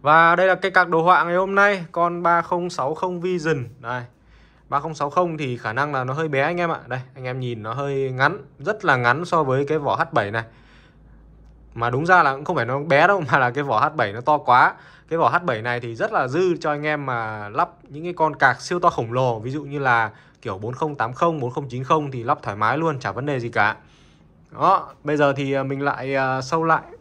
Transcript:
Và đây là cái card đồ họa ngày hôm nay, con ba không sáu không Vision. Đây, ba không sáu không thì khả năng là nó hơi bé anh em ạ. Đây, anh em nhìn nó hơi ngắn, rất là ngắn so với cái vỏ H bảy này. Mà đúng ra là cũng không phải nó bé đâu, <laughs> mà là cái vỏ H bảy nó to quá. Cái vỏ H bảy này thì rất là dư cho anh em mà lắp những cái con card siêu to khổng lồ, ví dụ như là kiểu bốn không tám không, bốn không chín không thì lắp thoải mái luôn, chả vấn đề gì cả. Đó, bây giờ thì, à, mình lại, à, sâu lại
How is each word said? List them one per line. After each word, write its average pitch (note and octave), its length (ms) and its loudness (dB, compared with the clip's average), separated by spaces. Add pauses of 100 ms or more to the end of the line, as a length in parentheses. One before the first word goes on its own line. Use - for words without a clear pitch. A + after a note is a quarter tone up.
Và E3 360 6
đây F#3 100 4
là F#3 80 4
cái F#3 160 -2
card F3+ 200 4
đồ E3 120 2
họa E3 220 6
ngày F3 120 0
hôm F#3+ 180 0
nay, G3+ 380 4
con F3 300 0
ba E3+ 200 4
không F3 280 -4
sáu C#3+ 240 -4
không F3+ 260 -4
Vision. D#3+ 440 -2 (160)
Đây, A#2+ 220 -8 (680)
ba C#3 120 -2
không D#3+ 140 -8
sáu D3 160 -2
không E3+ 280 0
thì B2+ 180 -4
khả A2 160 -6
năng C#3+ 220 -2
là B2+ 100 -2
nó B2+ 80 -4
hơi D#3+ 160 -2
bé C3+ 140 0
anh E3 140 0
em E3+ 140 0
ạ. C#3 160 -4
Đây, C3 140 -6 (140)
anh C3 100 -14
em B2+ 160 -6
nhìn A#2+ 220 -6
nó A2 100 -8
hơi C3+ 380 -4
ngắn, C#3+ 340 0 (140)
rất F#3+ 260 -6
là C#3+ 120 4
ngắn B2 280 2
so E3+ 180 2
với C3+ 220 0
cái D#3 140 -2
vỏ B2 180 0
H D#3+ 60 -2 (100)
bảy G2+ 180 0
này. A2+ 140 -4 (1300)
Mà A#2 160 -2
đúng C#3 160 -2
ra F3+ 160 8
là C#3 120 2
cũng C3+ 100 -10
không F3 120 -2
phải A#2 100 0
nó C3 120 -2
bé D3+ 280 4
đâu, G3 200 4
<laughs> A#2 60 0
mà D#3 60 4
là B2 120 4
cái C#3+ 140 -4
vỏ C3 240 2
H D#3 80 -6
bảy G#2+ 160 0
nó A2+ 80 -8
to D3+ 180 2
quá. C#3 360 4 (340)
Cái E3 100 -4
vỏ C#3+ 100 4
H F3 160 0
bảy A#2 180 -2
này A#2+ 180 -4
thì A#2 140 -10
rất G3+ 180 -4
là D3 160 0
dư E3+ 280 0
cho D#3 140 -4
anh D3 160 -4
em D3 200 -4
mà A2 420 -6
lắp D3 220 -2 (180)
những D3+ 160 -14
cái F3 80 -6
con D#3 240 0
card B2+ 240 4
siêu F3 200 -4
to E3+ 100 4
khổng A#2 220 -4
lồ, B2 260 0
ví A#2 120 -8
dụ D3 120 -6
như C#3+ 160 -10
là A#2 320 2 (320)
kiểu F#2+ 160 -8
bốn A2+ 160 -8
không D3+ 200 -4
tám A#2 180 -2
không, E3 280 0
bốn B2 100 -4
không C#3+ 180 -8
chín B2+ 160 -8
không D3+ 260 0
thì B2+ 120 -8
lắp C3 200 -2
thoải G2+ 140 -6
mái A2 220 0
luôn, D#3+ 200 -2
chả G#2 140 -6
vấn B2 140 -6
đề C#3+ 140 -2
gì A#2 80 -6
cả. G#2+ 280 0 (760)
Đó, E3 380 2 (160)
bây D3 120 0
giờ C#3+ 160 4
thì, C3+ 200 -2
à, C3+ 100 0
mình C3+ 200 -4
lại, C3+ 320 -4
à, C3 260 0
sâu D#3+ 240 -2
lại D#3+ 180 2 (180)